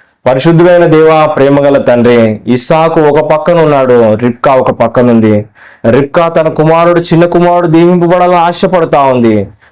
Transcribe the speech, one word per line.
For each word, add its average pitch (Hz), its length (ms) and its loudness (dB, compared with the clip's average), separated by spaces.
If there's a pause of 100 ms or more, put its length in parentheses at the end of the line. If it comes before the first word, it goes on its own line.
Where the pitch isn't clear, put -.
(260)
పరిశుద్ధుడైన 170 580 2
దేవా, 156 420 2
ప్రేమగల 143 520 0
తండ్రి, 117 680 0
ఇస్సాకు 160 540 0
ఒక 151 320 0
పక్కన 165 280 -2
ఉన్నాడు, 127 540 2
రిబ్కా 120 400 -2
ఒక 131 160 0
పక్కన 123 400 0
ఉంది. 107 360 0 (440)
రిబ్కా 143 380 0
తన 165 200 -2
కుమారుడు, 165 520 0
చిన్న 170 260 0
కుమారుడు 175 400 0
దీవింపబడాలని 175 680 0
ఆశపడతా 170 680 -2
ఉంది, 117 460 -2 (240)